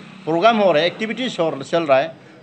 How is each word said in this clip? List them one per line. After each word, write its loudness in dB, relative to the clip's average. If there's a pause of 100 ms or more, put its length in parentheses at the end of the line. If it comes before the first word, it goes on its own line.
(240)
प्रोग्राम 2
हो 4
रहा 2
है, 2
एक्टिविटीज -6
हो, -4
चल -2
रहा 4
है, -4 (260)